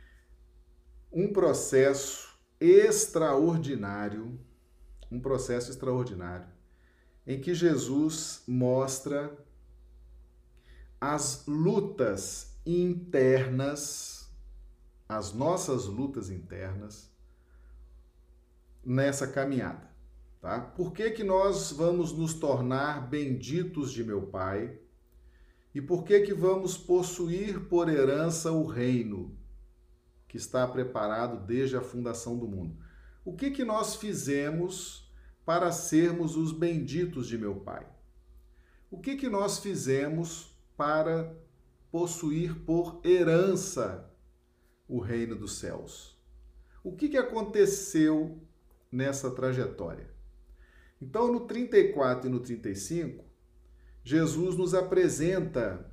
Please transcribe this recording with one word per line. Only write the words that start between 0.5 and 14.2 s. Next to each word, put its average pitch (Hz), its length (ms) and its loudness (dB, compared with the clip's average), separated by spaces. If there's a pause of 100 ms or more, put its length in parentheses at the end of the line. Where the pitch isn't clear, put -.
um 202 220 0
processo 139 1080 2 (220)
extraordinário, 139 1800 4 (720)
um 123 100 -6
processo 123 500 -2
extraordinário, 101 760 -4 (800)
em 131 140 -6
que 175 140 -2
Jesus 156 920 2
mostra 131 880 0 (1600)
as 143 480 -4
lutas 147 1160 0
internas, 139 1700 0 (760)